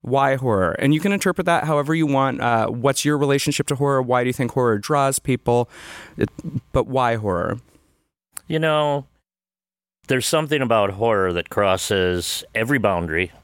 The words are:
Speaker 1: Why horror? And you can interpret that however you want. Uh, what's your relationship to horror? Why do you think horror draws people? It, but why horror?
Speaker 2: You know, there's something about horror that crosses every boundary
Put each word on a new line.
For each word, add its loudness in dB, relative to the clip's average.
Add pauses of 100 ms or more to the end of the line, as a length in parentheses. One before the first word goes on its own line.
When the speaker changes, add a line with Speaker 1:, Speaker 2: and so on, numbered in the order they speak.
Speaker 1:
Why 2
horror? 2
And 4
you 0
can 0
interpret -2
that 2
however 0
you 2
want. 0
Uh, 2
what's -2
your 2
relationship 0
to -2
horror? 0
Why 0
do 0
you -2
think -4
horror 2
draws 0
people? 0 (480)
It, 0 (440)
but 0
why 0
horror? -2 (880)
Speaker 2:
You -2
know, 0 (1000)
there's 0
something 0
about 2
horror 0
that -4
crosses 0 (100)
every 0
boundary -2 (120)